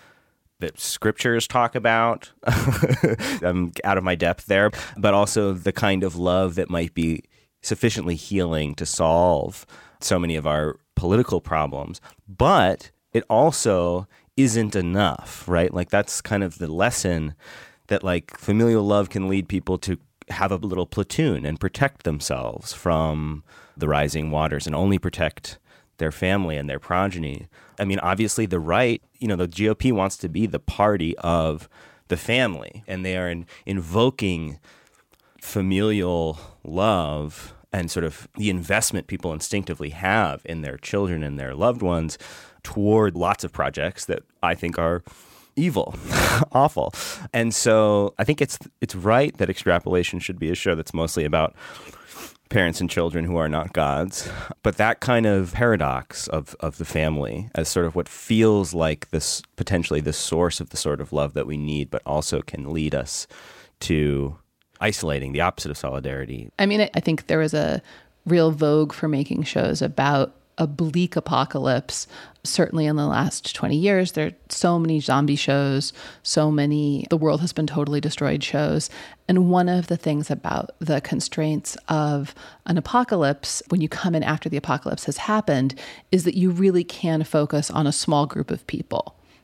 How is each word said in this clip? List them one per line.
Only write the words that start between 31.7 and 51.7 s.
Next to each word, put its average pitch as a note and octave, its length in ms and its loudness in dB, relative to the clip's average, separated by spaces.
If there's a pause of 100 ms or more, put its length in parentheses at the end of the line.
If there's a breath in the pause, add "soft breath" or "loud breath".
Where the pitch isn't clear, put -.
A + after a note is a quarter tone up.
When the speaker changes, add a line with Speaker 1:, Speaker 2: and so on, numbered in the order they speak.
Speaker 1:
the F2 80 0
family, G#2 680 -2
and F#2 200 -8
they F#2 120 -2
are F2+ 120 -4
in-, E2+ 160 -8 (200 loud breath)
invoking F#2 920 0 (800 soft breath)
familial F#2+ 1000 0 (240 loud breath)
love D#2+ 880 -2 (180)
and E2+ 200 -4
sort E2+ 140 -2
of - 220 -8 (100)
the G#2 120 -2
investment F#2+ 580 -2
people - 260 -6
instinctively D#2+ 560 -6
have F#2 560 0
in D#2+ 160 -8
their C#2 160 -8
children F2+ 460 -2
and C#2+ 160 -6
their C2 140 -8
loved A2+ 280 0
ones E2 360 0 (460 loud breath)
toward G#2 520 2
lots F2 280 0
of F2 80 -8
projects D2 540 -4
that - 180 -4 (180)
I F2 140 2
think E2+ 240 -4
are E2+ 240 0 (520 loud breath)
evil, C#3+ 380 0 (300)
<laughs> - 280 2
awful. C3+ 420 2 (400 loud breath)
And A#2 200 0
so G#2 640 4
I G2 60 0
think D3+ 180 2
it's, - 160 0 (240)
it's - 140 -4
right A2 420 4
that F#2 120 0
Extrapolation F2+ 680 2
should F2+ 200 -8
be D#2+ 100 -2
a F2+ 60 0
show F#2 180 0
that's D#2+ 200 -4
mostly E2 320 -2
about D#2 300 2 (960 loud breath)